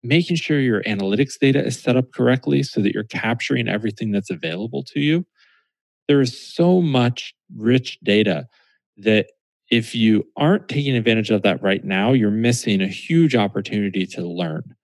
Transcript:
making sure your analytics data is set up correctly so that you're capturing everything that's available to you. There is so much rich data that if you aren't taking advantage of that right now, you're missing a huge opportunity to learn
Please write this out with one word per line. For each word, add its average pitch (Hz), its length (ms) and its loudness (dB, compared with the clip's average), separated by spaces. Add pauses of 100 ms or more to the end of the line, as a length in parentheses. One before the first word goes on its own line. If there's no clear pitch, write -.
making 165 340 2
sure 151 240 -2
your 120 240 0
analytics 104 560 -2
data 135 240 2
is - 160 -6
set 127 160 0
up 127 160 -2
correctly 131 500 0
so - 180 -4
that 98 140 0
you're 107 100 -4
capturing 117 640 -4
everything 104 440 -4
that's 98 180 -4
available 98 540 -6
to - 160 -6
you. 156 260 0 (800)
There 143 140 6
is - 340 -4
so 180 260 4
much 127 540 0 (200)
rich 120 480 0
data 98 440 2 (500)
that 107 300 2 (440)
if 117 240 0
you 110 320 2 (100)
aren't 190 320 0
taking 139 280 -2
advantage 113 340 0
of 104 120 2
that 92 200 0
right 98 220 -2
now, 98 280 0
you're 110 180 4
missing 113 500 0
a 95 60 0
huge 151 480 2
opportunity 101 720 -2
to 87 200 -10
learn 85 360 -6 (220)